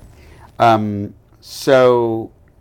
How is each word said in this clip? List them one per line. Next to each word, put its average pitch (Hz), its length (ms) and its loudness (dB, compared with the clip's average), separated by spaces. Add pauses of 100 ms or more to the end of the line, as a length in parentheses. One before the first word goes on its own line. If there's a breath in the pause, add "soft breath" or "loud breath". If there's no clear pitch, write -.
(580 loud breath)
Um, 107 560 -2 (260)
so, 120 920 0 (280)